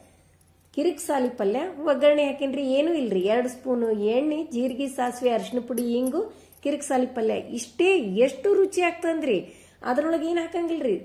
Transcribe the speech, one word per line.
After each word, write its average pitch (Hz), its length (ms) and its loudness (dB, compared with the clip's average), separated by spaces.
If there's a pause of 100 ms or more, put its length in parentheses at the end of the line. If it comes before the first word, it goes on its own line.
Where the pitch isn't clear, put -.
(760)
ಕಿರಿಕ್ಸಾಲಿ 285 540 0
ಪಲ್ಯ 220 300 -2 (260)
ಒಗ್ಗರಣೆ 294 400 4
ಹಾಕಿನ್ರಿ. 269 480 -2
ಏನೂ 302 200 2
ಇಲ್ರಿ, 226 280 0
ಎರಡು 233 280 2
ಸ್ಪೂನು 240 420 -2
ಎಣ್ಣೆ, 254 540 0
ಜೀರಿಗೆ, 254 440 -2
ಸಾಸಿವೆ, 247 420 -2
ಅರಿಶಿನ 226 280 -2 (100)
ಪುಡಿ, 247 140 -2
ಇಂಗು, 254 500 -2 (300)
ಕಿರಿಕ್ಸಾಲಿ 277 440 0
ಪಲ್ಯ 220 280 -2
ಇಷ್ಟೇ. 339 640 0
ಎಷ್ಟು 247 560 2
ರುಚಿ 381 260 2
ಆಗ್ತಂದ್ರಿ. 320 680 0 (340)
ಅದ್ರೊಳಗೆ 233 440 0
ಏನ್ 339 120 0
ಹಾಕಂಗಿಲ್ರಿ, 330 680 0